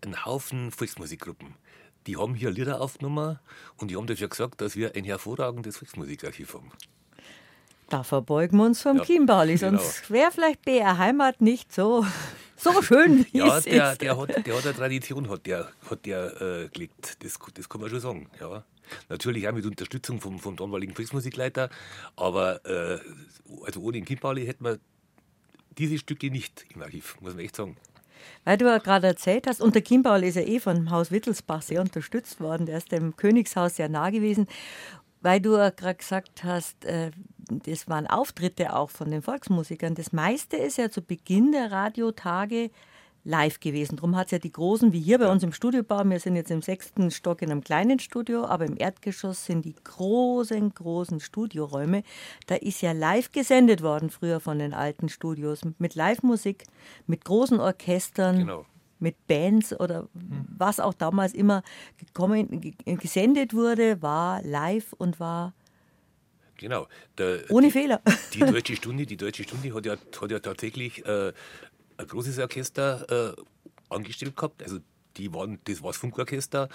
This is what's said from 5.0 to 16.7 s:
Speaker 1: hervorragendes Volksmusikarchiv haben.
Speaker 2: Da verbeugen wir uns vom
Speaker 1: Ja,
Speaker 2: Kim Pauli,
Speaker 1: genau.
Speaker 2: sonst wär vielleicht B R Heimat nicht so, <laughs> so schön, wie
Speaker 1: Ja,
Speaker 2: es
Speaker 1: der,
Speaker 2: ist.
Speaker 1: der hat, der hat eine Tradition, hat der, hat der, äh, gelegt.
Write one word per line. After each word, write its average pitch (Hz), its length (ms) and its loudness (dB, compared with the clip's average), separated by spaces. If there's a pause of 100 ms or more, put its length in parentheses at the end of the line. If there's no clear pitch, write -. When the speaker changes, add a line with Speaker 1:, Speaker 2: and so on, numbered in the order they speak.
Speaker 1:
hervorragendes 113 760 -8
Volksmusikarchiv 71 760 -12
haben. 65 160 -20 (1160)
Speaker 2:
Da 135 140 -2
verbeugen 151 540 2
wir 214 80 8
uns 233 160 4
vom 277 160 4
Speaker 1:
Ja, - 80 4
Speaker 2:
Kim 330 200 6
Pauli, 170 300 6
Speaker 1:
genau. 196 240 2
Speaker 2:
sonst 175 320 -6
wär 277 200 6
vielleicht 320 340 0
B 262 120 4
R 190 200 4
Heimat 254 420 4
nicht 233 340 4
so, 214 320 2 (260)
<laughs> - 260 -20
so 359 240 6
schön, 285 500 8
wie - 60 0
Speaker 1:
Ja, 277 220 6
Speaker 2:
es 151 40 0
Speaker 1:
der, 143 300 6
Speaker 2:
ist. - 80 -6
Speaker 1:
der 135 160 0
hat, 139 280 -4
der 117 120 0
hat 135 80 -2
eine 139 100 -2
Tradition, 131 540 -4
hat 98 160 -8
der, 90 240 -6 (200)
hat - 160 -10
der, 92 360 -6
äh, 87 260 -6
gelegt. - 560 -14